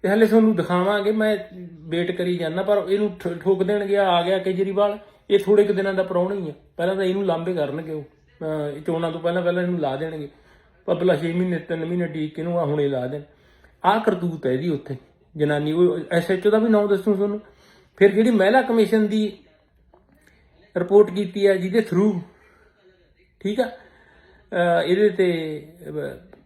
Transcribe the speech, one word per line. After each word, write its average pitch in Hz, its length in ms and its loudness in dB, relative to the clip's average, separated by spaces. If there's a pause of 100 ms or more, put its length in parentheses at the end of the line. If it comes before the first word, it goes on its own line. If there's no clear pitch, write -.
ਤੇ 185 80 -2
ਹਲੇ 214 160 6
ਤੁਹਾਨੂੰ 220 300 4
ਦਿਖਾਵਾਂਗੇ, 196 560 0
ਮੈਂ 214 240 0 (340)
ਵੇਟ 165 400 -4
ਕਰੀ 180 260 -2
ਜਾਂਦਾ, 170 260 -4
ਪਰ 196 260 0
ਇਹਨੂੰ 202 300 -2
ਠ-, 170 220 -6
ਠੋਕ 185 220 0
ਦੇਣਗੇ। 202 340 -2
ਆ 185 260 2
ਗਿਆ 185 160 0
ਕੇਜਰੀਵਾਲ, 190 600 -2 (320)
ਇਹ 202 80 4
ਥੋੜ੍ਹੇ 202 260 4
ਕੁ 196 80 0
ਦਿਨਾਂ 190 220 -2
ਦਾ 185 80 0
ਪ੍ਰਾਹੁਣਾ 185 320 -2
ਹੀ 180 160 -8
ਆ। - 20 -16 (240)
ਪਹਿਲਾਂ 185 200 -2
ਤਾਂ 196 80 -2
ਇਹਨੂੰ 190 200 -2
ਲਾਂਭੇ 170 280 -2
ਕਰਨਗੇ 156 400 -6
ਉਹ, 151 100 -8
ਅਹ, 151 800 -8
ਚੋਣਾਂ 165 320 -4
ਤੋਂ 165 80 -10
ਪਹਿਲਾਂ, 170 220 -2
ਪਹਿਲਾਂ 175 200 0
ਇਹਨੂੰ 175 180 -2
ਲਾ 135 160 -4
ਦੇਣਗੇ। 156 320 -8 (580)
ਪਬਲਾ 175 300 2
ਛੇ 165 160 -4
ਮਹੀਨੇ, 180 260 -2
ਤਿੰਨ 165 260 -6
ਮਹੀਨੇ 175 200 -4
ਉਡੀਕ 156 300 -6
ਕੇ 165 80 -8
ਇਹਨੂੰ 175 180 -2
ਆਹ 160 60 -2
ਹੁਣੇ 143 220 0
ਲਾ 131 180 -4
ਦੇਣ। 143 160 -8 (600)
ਆਹ 208 160 4
ਕਰਤੂਤ 175 460 -2
ਹੈ 127 60 2
ਇਹਦੀ 139 160 -2
ਉੱਥੇ 143 280 -6 (400)
ਜਨਾਨੀ। 151 360 0
ਉਹ 175 260 2 (140)
ਐਸ 170 180 0
ਐਚ 185 160 0
ਓ 208 40 4
ਦਾ 214 80 2
ਵੀ 226 100 2
ਨਾਂ 208 180 4
ਦੱਸੂ 202 280 0
ਤੁਹਾਨੂੰ। 202 260 -2 (560)
ਫਿਰ 196 160 6
ਜਿਹੜੀ 220 180 4
ਮਹਿਲਾ 220 320 4
ਕਮਿਸ਼ਨ 220 440 2
ਦੀ 214 320 -2 (1400)
ਰਿਪੋਰਟ 185 340 6
ਕੀਤੀ 196 360 -2
ਹੈ 196 80 6
ਜਿਹਦੇ 185 240 0
through, 196 420 2 (1200)
ਠੀਕ 208 200 -4
ਆ, 240 60 2
ਅਹ, - 1160 -4
ਇਹਦੇ 190 240 4
ਤੇ, 165 500 0 (300)
ਅਹ, 143 580 -10